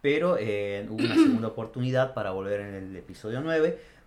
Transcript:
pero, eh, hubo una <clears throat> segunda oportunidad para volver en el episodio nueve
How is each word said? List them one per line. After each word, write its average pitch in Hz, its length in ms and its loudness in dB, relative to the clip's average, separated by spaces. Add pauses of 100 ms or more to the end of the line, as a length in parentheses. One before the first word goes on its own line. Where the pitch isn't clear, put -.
pero, 156 360 2
eh, 101 520 -2
hubo 110 140 -4
una 120 120 0
<clears throat> - 0 -
segunda 123 320 6
oportunidad 127 640 0
para 101 180 -4
volver 98 280 -2
en 101 160 -8
el 95 200 -10
episodio 107 460 -8
nueve 160 380 2 (280)